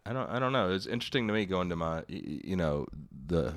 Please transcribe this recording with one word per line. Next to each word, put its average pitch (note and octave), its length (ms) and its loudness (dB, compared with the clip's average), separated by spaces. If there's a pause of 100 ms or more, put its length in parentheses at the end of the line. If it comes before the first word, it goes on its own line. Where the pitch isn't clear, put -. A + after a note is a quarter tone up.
I G#2+ 80 -6
don't, C3 180 -2
I A#2 80 0
don't C3 140 2
know. G2+ 200 4
It's F#2+ 140 0
interesting A#2 420 0
to G#2 60 2
me G#2+ 100 4
going F2+ 240 0
to E2+ 80 0
my, E2 200 0
y-, D#2+ 120 -4
y-, - 360 -6
you F#2+ 120 -2
know, D2 300 2 (400)
the D#2+ 300 2